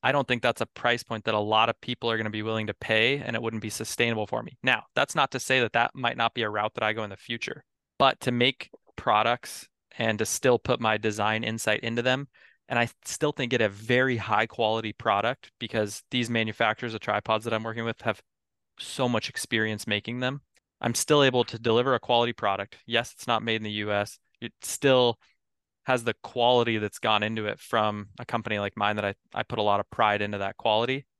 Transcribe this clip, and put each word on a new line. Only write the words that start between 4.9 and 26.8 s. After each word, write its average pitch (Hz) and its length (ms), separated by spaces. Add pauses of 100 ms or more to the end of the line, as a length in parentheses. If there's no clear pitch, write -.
that's - 220
not 147 160
to 131 80
say 131 220
that 113 120
that 120 220
might 123 220
not 117 180
be 117 80
a 107 80
route 104 240
that 113 80
I 107 100
go 110 100
in 104 60
the 98 80
future, - 460 (340)
but 135 220
to 131 120
make 123 380 (260)
products 117 720 (300)
and 113 200
to 107 80
still 123 320
put 117 240
my 110 160
design 107 460
insight 110 380
into 117 200
them, 131 260 (400)
and 120 120
I 117 100 (160)
still - 260
think 123 200
get 120 100
a 107 80
very 120 480
high 107 300
quality 110 440
product 107 680
because 104 500
these 120 220
manufacturers 113 640
of 107 40
tripods 110 460
that 113 80
I'm 110 80
working 113 240
with 113 160
have 110 180 (600)
so - 280
much 117 220
experience 110 560
making 110 340
them. 131 220 (400)
I'm 120 140
still 147 280
able 127 220
to 113 140
deliver 120 340
a 117 60
quality 120 340
product. 98 440 (100)
Yes, 117 260
it's - 140
not 113 160
made 113 140
in 107 60
the 104 80
U 104 200
S. 104 260 (240)
It 113 120 (100)
still 127 560 (640)
has 127 200
the 113 200
quality 120 560
that's 104 200